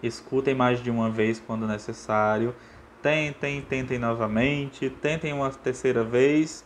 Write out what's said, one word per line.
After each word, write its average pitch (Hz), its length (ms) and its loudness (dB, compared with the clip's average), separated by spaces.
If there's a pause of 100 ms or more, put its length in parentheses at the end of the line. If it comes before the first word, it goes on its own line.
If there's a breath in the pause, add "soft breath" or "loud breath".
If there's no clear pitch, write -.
escutem 131 500 -2
mais 123 300 2
de 120 80 -2
uma 113 180 2
vez 113 300 0
quando 113 260 -6
necessário, 110 880 0 (480 loud breath)
tentem, 143 600 -2
tentem 131 360 -4
novamente, 120 920 0
tentem 156 420 -4
uma 139 160 -2
terceira 127 540 0
vez 139 640 2